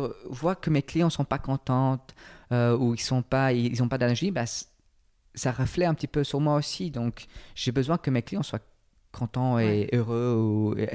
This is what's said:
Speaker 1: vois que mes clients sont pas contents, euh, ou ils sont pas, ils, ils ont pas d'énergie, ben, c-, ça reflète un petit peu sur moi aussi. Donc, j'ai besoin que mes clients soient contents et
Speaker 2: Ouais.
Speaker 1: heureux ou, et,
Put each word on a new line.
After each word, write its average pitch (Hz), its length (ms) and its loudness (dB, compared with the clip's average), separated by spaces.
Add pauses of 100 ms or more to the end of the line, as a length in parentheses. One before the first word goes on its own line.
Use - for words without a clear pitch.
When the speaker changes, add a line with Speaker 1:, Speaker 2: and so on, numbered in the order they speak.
(280)
Speaker 1:
vois 160 260 -4
que - 160 -4
mes 147 120 2
clients 165 280 0
sont 143 140 -2
pas 135 140 -2
contents, 131 600 0 (540)
euh, 120 240 4
ou 120 180 2
ils 117 60 -6
sont 127 220 0
pas, 135 300 0
ils, 120 140 2
ils 120 160 0
ont 120 60 4
pas 131 100 -2
d'énergie, 123 320 2
ben, 123 160 -2
c-, - 200 -8 (680)
ça - 180 -2
reflète 151 360 0
un 160 60 2
petit 151 120 -4
peu 147 180 0
sur 139 160 -2
moi 151 160 2
aussi. 160 360 -4
Donc, 117 340 -4 (300)
j'ai - 160 -2
besoin 139 260 2
que - 120 -4
mes 120 120 2
clients - 220 -4
soient - 160 -6 (500)
contents 127 480 -2
et 113 60 4
Speaker 2:
Ouais. 104 300 2
Speaker 1:
heureux 120 420 0
ou, 107 420 2
et, 104 160 -2